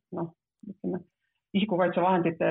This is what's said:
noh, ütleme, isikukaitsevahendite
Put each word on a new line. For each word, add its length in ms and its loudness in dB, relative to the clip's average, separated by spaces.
noh, 140 -6
ütleme, 320 -6
isikukaitsevahendite 960 2